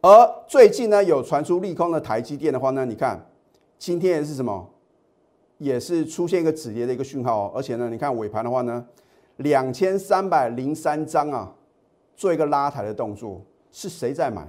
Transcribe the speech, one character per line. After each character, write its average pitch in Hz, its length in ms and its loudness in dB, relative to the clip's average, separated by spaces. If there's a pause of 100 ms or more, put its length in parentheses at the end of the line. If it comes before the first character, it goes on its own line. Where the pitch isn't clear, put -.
而 214 460 8
最 247 200 10
近 214 220 2
呢， 202 140 4
有 151 180 2
传 147 220 -2
出 175 160 0
利 185 160 -6
空 170 160 0
的 156 100 -2
台 113 180 -4
积 123 160 -8
电 143 160 -2
的 131 80 -2
话 131 120 0
呢， 135 120 -2
你 117 120 -6
看 104 280 -6 (540)
今 175 220 -6
天 175 200 0
也 147 60 -4
是 151 80 -10
什 131 100 -6
么， 95 240 -6 (880)
也 139 220 -4
是 165 240 -2
出 170 240 -4
现 175 140 0
一 - 20 -2
个 160 80 2
止 127 220 -10
跌 117 120 -4
的 123 80 -4
一 110 40 -6
个 131 60 -6
讯 131 200 -8
号 110 200 0
哦。 98 120 -8
而 127 60 -4
且 120 160 -8
呢， 120 120 -6
你 117 80 -10
看 139 200 -4
尾 107 100 -6
盘 110 160 -6
的 120 80 -4
话 127 120 -2
呢， 120 220 -6 (520)
两 135 340 0
千 190 260 0
三 196 320 -2
百 139 200 2
零 131 260 -4
三 151 300 -4
张 151 260 -2
啊， 107 180 -8 (680)
做 185 160 0
一 - 20 2
个 151 120 0
拉 143 220 0
抬 131 140 -8
的 107 100 -6
动 107 220 -6
作， 98 260 -14 (300)
是 - 160 -14
谁 139 260 -6
在 143 160 -2
买？ 87 200 -10